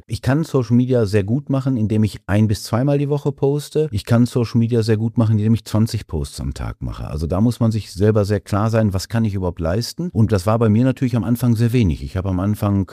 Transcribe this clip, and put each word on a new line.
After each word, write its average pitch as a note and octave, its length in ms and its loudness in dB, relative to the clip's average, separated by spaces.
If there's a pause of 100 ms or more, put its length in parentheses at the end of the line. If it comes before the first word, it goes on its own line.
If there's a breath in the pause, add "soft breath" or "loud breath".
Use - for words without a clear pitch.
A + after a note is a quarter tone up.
ich A#2 140 -6
kann D3 240 0
Social A#2+ 300 0
Media B2 300 2
sehr G2 200 0
gut C3 240 -4
machen, C3+ 260 -2
indem G#2+ 300 0
ich - 220 -4
ein- G#2 200 2
bis G#2 160 -4
zweimal C#3+ 340 0
die C#3+ 120 -2
Woche C#3+ 240 -2
poste. D3 580 -2
Ich - 140 -4
kann A#2+ 200 4
Social A#2 320 0
Media A#2 260 2
sehr A2 140 2
gut A2 200 -4
machen, A2 200 4
indem G#2+ 160 2
ich A2 120 -2
zwanzig - 420 -2
Posts C#2+ 320 -6
am C2+ 140 -6
Tag A1+ 280 -10
mache. A#1 260 -8
Also D2 200 -4
da F2 140 0
muss A#2 180 2
man A2+ 120 2
sich A2 200 -4
selber G#2 320 2
sehr G2+ 160 0
klar G#2 320 -2
sein, A2 220 2
was F#2+ 160 -4
kann A2+ 160 0
ich G2+ 100 -2
überhaupt F#2 240 -4
leisten? G#2 540 -4
Und A2 180 2
das G2 160 0
war A2 100 4
bei A2+ 120 4
mir A2+ 160 4
natürlich B2+ 320 0
am G2+ 80 -2
Anfang A#2+ 300 0
sehr A#2 180 2
wenig. G2 280 2
Ich C#2 140 -8
hab F#2 100 -4
am F#2 140 -2
Anfang G2+ 540 0